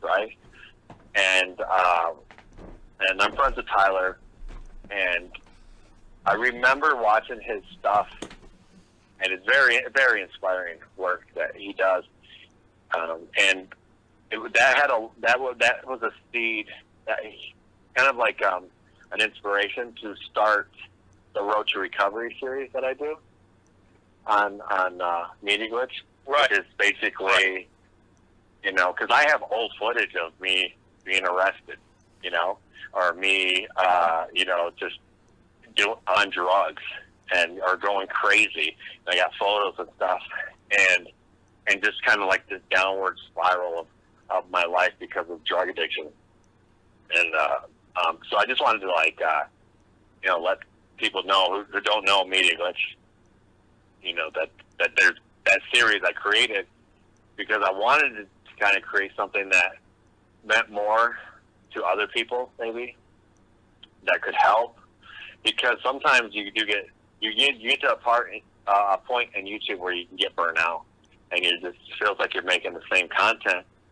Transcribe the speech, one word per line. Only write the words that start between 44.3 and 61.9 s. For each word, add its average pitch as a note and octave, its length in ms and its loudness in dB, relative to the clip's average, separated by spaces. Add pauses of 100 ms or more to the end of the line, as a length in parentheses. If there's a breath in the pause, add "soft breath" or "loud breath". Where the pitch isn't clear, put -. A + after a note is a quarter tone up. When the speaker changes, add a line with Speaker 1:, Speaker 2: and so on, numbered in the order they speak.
Speaker 1:
of F#2 200 -2
my F2+ 140 0
life F2+ 340 2
because F2 320 -8
of E2 140 -12
drug F2+ 240 0
addiction. D#2+ 400 -6 (1080)
And, E2+ 200 2
uh, D2 260 0 (440)
um, D#2+ 140 -2 (120)
so G#2+ 80 0
I G#2+ 80 4
just B2+ 140 -4
wanted A2+ 200 2
to, F#2+ 100 -4
like, D#2+ 320 0
uh, D#2 220 0 (800)
you F#2 80 -2
know, F2 100 2
let F#2 180 0 (380)
people F#2+ 280 -4
know F#2+ 280 2
who, G2+ 200 -4
who G2+ 100 -4
don't G#2 220 0
know G2 200 4
Media F2+ 320 2
Glitch, - 400 -6 (1080)
you E2+ 120 -10
know, D#2+ 200 -6
that, D#2+ 160 -4 (280)
that F2 180 0
there's F#2 220 4 (260)
that G2+ 160 2 (120)
series A2 320 4
I F2+ 80 2
created G#2 540 0 (680)
because G#2 280 -2
I F#2+ 80 4
wanted B2+ 440 2
to G#2 100 -12 (380)
kinda G2 160 4
create G2 360 -2
something G2 340 -4
that F2+ 260 2 (680)
meant A2 260 0
more G#2+ 480 2 (560 loud breath)
to G#2 100 -6
other G2 220 0